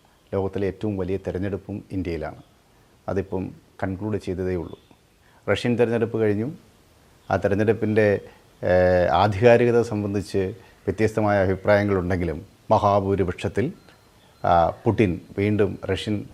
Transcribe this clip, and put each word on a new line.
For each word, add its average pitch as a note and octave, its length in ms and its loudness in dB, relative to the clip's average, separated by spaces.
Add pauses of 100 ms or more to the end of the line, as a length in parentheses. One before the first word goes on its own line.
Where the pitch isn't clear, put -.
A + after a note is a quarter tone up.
(340)
ലോകത്തിലെ G2 340 -2
ഏറ്റവും G2 300 -6
വലിയ F#2 200 -4
തെരഞ്ഞെടുപ്പും F#2+ 760 -8
ഇന്ത്യയിലാണ്. D#2+ 500 -8 (640)
അതിപ്പം F#2+ 440 -6 (320)
കൺക്ലൂഡ് G2 340 -4
ചെയ്തതേ F#2 380 -6
ഉള്ളൂ. E2 220 -8 (760)
റഷ്യൻ A#2 280 0
തെരഞ്ഞെടുപ്പ് A2+ 380 0
കഴിഞ്ഞു. G#2+ 340 0 (800)
ആ G2 60 2
തെരഞ്ഞെടുപ്പിൻ്റെ, G#2 840 2 (420)
ഏഹ്, F2+ 480 4
ആധികാരികത A#2 720 4
സംബന്ധിച്ച് G2+ 720 -4 (300)
വ്യത്യസ്തമായ G#2 580 0
അഭിപ്രായങ്ങളുണ്ടെങ്കിലും F#2 1040 0 (240)
മഹാഭൂരിപക്ഷത്തിൽ, G2+ 1000 0 (720)
ആ, E2+ 240 4
പുടിൻ G2+ 520 0 (160)
വീണ്ടും G2+ 420 0 (120)
റഷ്യൻ G2+ 420 -4